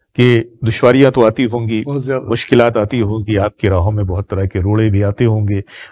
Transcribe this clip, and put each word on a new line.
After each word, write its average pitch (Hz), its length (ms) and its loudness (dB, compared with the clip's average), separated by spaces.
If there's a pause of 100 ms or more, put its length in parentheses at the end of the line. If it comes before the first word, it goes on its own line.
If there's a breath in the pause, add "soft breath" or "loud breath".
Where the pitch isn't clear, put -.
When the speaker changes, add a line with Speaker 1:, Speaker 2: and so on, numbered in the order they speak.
(200)
Speaker 1:
कि 120 440 2
दुश्वारियां 127 480 4
तो 127 120 2
आती 110 200 2
होंगी, 113 380 -4
Speaker 2:
बहुत 139 240 -8
ज्यादा। 131 240 -6
Speaker 1:
मुश्किलात 117 480 2
आती 107 220 -2
होंगी, 107 380 -2
आपकी 104 300 -2
राहों 95 240 0
में 104 160 -2
बहुत 92 220 -6
तरह 95 160 -4
के 95 160 -4
रोड़े 107 280 0
भी 98 120 0
आते 104 240 -2
होंगे, 104 380 -2 (280 loud breath)